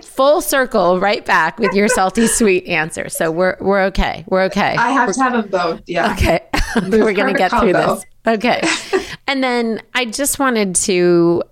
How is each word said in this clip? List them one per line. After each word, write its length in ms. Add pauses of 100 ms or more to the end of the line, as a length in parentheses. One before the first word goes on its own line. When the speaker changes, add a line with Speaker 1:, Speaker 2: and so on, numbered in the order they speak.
Speaker 1:
full 380
circle 580
right 260
back 360
with 140
your 140
salty 380
sweet 400
answer. 420
So 220
we're, 300
we're 240
okay. 420
We're 180
okay. 320
Speaker 2:
I 140
have 180
Speaker 1:
We're 60
Speaker 2:
to 80
have 120
'em 160
both. 360
Yeah. 280
Speaker 1:
Okay. 260 (200)
<laughs> 160
Speaker 2:
There's 280
Speaker 1:
We're 80
gonna 220
Speaker 2:
perfect 40
Speaker 1:
get 120
through 220
Speaker 2:
combo. 240
Speaker 1:
this. 80 (220)
Okay. 400
Speaker 2:
<laughs> 420 (200)
Speaker 1:
And 160
then 360 (140)
I 100
just 360
wanted 340
to, 760